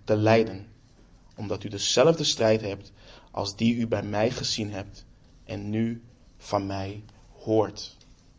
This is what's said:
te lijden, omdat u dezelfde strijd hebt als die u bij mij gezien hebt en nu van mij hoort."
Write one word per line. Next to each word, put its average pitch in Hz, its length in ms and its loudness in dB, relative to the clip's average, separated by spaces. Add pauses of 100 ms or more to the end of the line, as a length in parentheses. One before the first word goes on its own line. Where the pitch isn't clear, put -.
te 110 120 2
lijden, 107 520 4 (680)
omdat 101 280 -6
u 110 60 -10
dezelfde 151 540 2
strijd 110 380 2
hebt 98 300 -10 (400)
als 98 240 -4
die 117 200 2
u 117 120 -2
bij 101 160 -2
mij 104 280 0
gezien 110 400 -6
hebt 101 340 -12 (400)
en 101 240 -8
nu 113 340 -2 (340)
van 101 280 -2
mij 98 380 -6 (400)
hoort." 110 540 0 (420)